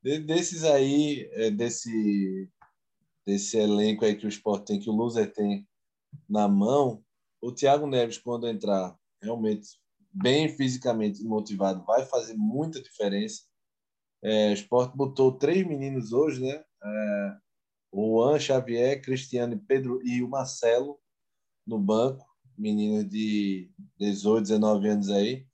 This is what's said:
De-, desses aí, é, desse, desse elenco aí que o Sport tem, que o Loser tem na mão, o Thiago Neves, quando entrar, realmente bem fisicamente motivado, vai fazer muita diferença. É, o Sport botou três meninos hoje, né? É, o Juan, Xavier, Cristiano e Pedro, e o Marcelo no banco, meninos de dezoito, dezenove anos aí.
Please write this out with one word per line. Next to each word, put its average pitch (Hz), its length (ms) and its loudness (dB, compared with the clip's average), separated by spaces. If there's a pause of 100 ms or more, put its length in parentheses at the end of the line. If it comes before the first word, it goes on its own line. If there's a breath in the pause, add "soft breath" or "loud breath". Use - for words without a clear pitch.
De-, 143 180 -2
desses 160 440 -2
aí, 143 680 4
é, 110 180 0
desse, 104 960 -2 (760)
desse 101 300 -2
elenco 104 480 2
aí 104 120 2
que 107 100 -8
o - 20 -2
Sport 101 380 -4
tem, 104 140 -2
que 110 100 -6
o 107 40 -2
Loser 113 380 0
tem 101 340 -2 (600)
na 104 200 2
mão, 113 560 2 (360)
o 123 120 -8
Thiago 143 340 2
Neves, 123 320 -2
quando 117 300 -6
entrar, 98 480 -2 (260)
realmente 107 560 -4 (340)
bem 131 360 2
fisicamente 113 760 -2
motivado, 104 600 -2
vai 120 200 0
fazer 117 320 -4
muita 131 460 -2
diferença. 104 600 -4 (800)
É, 107 280 2
o 104 40 2
Sport 123 400 0
botou 135 440 2
três 180 280 2
meninos 135 460 -6
hoje, 135 280 0
né? 139 240 -6 (180)
É, 104 540 -4 (560)
o 110 300 4
Juan, 147 160 6
Xavier, 131 640 2
Cristiano 123 520 -2
e 104 40 -6
Pedro, 131 480 0
e 123 160 0
o 123 60 -2
Marcelo 131 680 0 (680)
no 110 120 -4
banco, 113 460 2 (320)
meninos 104 520 0
de 101 640 -2 (280)
dezoito, 104 440 0
dezenove 107 460 2
anos 101 220 0
aí. 107 440 0